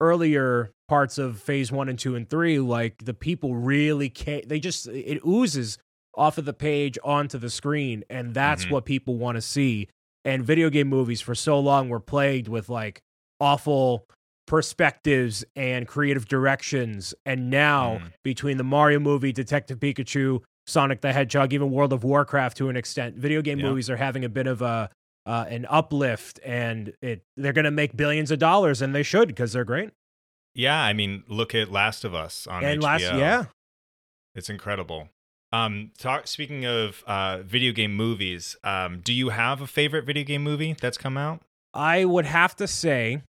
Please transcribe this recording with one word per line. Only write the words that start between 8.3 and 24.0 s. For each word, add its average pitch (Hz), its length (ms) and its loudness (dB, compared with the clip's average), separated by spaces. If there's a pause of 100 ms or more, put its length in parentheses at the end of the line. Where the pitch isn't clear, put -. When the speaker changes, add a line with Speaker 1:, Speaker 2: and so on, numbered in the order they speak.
Speaker 1:
that's 139 320 2
Speaker 2:
Mm-hmm. 90 100 -2
Speaker 1:
what 127 120 0
people 131 300 -2
wanna 120 260 -2
see. 117 460 0 (360)
And 131 200 0
video 160 260 4
game 139 180 4
movies 127 320 0
for 123 140 -6
so 147 260 2
long 139 300 4
were 117 100 -4
plagued 139 480 0
with, 110 220 -6
like, 110 300 -6 (400)
awful 139 640 2 (400)
perspectives 139 1000 2 (100)
and 127 320 -4
creative 139 400 0
directions. 131 880 0 (120)
And 131 240 -2
now 139 520 4
Speaker 2:
Mm. 85 100 -14 (120)
Speaker 1:
between 135 320 -2
the 131 80 -2
Mario 147 340 6
movie, 143 340 2
Detective 135 460 -2
Pikachu, 135 640 0 (240)
Sonic 139 360 2
the 139 100 0
Hedgehog, 135 400 2
even 143 180 0
World 135 220 2
of 127 100 0
Warcraft 139 560 2
to 135 100 0
an 127 80 -2
extent, 120 400 -6
video 147 260 0
game 143 180 -2
Speaker 2:
Yeah. 139 60 0
Speaker 1:
movies 135 240 -2
are 123 60 -2
having 131 280 -2